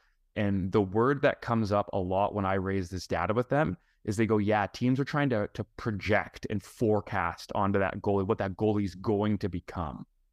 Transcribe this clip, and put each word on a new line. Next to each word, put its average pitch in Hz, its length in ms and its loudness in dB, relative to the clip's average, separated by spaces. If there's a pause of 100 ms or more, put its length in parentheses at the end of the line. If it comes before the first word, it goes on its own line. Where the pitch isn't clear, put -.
(380)
and 98 340 0
the 107 100 6
word 113 420 2
that 139 180 2
comes 110 320 0
up 101 180 0
a - 80 -2
lot 92 340 0
when 98 120 0
I 95 80 0
raise 98 360 -2
this 92 160 -8
data 87 280 0
with 123 160 0
them 160 280 0 (260)
is 101 140 -2
they 113 100 4
go, 110 100 4
"Yeah, 104 300 2
teams 127 320 0
are 143 60 -2
trying 143 240 0
to, 104 240 0
to 110 100 -6 (140)
project 101 720 -2
and 104 120 -4
forecast 101 920 -2
onto 101 240 2
that 95 220 0
goalie, 101 260 2
what 104 120 2
that 98 180 -4
goalie's 104 360 0
going 104 440 0
to 95 120 -4
become," 85 560 -8 (280)